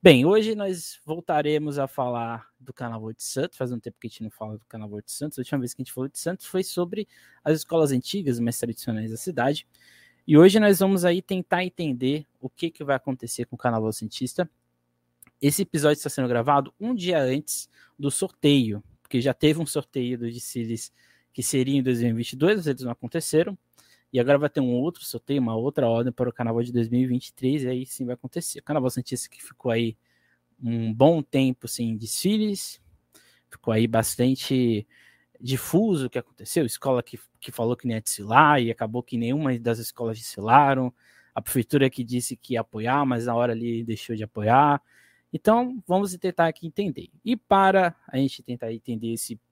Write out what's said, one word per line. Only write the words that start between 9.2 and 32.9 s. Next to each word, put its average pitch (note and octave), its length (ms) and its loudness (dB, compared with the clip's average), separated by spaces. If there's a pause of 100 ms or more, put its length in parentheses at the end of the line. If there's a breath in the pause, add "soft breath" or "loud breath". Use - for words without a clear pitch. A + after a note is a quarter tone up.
E D3+ 100 6
hoje F#3+ 240 12
nós G3+ 200 6
vamos F#3+ 260 4
aí F3+ 160 2
tentar F#3 420 -2
entender D3 600 -2 (140)
o C3 100 -10
que, E3 220 -6
que - 120 -14
vai C#3 120 2
acontecer B2 500 -6
com - 100 -14
o - 40 -14
Carnaval A2 340 0
Santista. B2+ 560 -6 (920)
Esse C#3+ 220 2
episódio D3+ 360 2
está - 120 -8
sendo C3 180 -2
gravado C3+ 520 2
um A#3+ 160 -4
dia F3 260 0
antes C3 480 -4 (260 soft breath)
do C3+ 140 -2
sorteio, C3 720 2 (200)
porque B2 180 -2
já A#2 140 0
teve D#3 240 0
um D#3+ 80 -4
sorteio B2+ 500 -4
dos A#2 160 -6
desfiles A#2 580 -8 (400 soft breath)
que A#2+ 120 -8
seria C3+ 340 0
em C3+ 60 2
dois B2 180 0
mil A#2+ 80 2
e A2+ 40 0
vinte A#2 200 -4
e - 20 -12
dois, F3 220 2
mas E3 80 -4
eles C3 160 -2
não B2 100 -6
aconteceram. E3 640 -2 (580 soft breath)
E B2+ 60 2
agora C3+ 180 4
vai C#3+ 120 2
ter - 100 -4
um B2 140 2
outro C#3 320 -2
sorteio, C#3 360 -4
uma A2+ 140 0
outra B2+ 320 0
ordem A#2 240 2
para B2 160 -2
o B2 60 -4
Carnaval A#2 280 -2
de B2 120 -4
dois A#2 160 0
mil A#2+ 100 2
e C3 80 2
vinte B2 200 -2
e - 60 -20
três, C3+ 300 -2
e B2+ 60 -2
aí B2+ 160 -4
sim - 180 -10
vai B2 120 -6
acontecer. - 440 -10
O - 40 -20
Carnaval C#3 260 0
Santista - 400 -8
que - 120 -20
ficou - 300 -6
aí A2+ 240 0 (680)
um A2+ 320 -2
bom D3+ 280 6
tempo C3 440 0
sem A#2 300 -4
desfiles, G3+ 840 -4 (680 soft breath)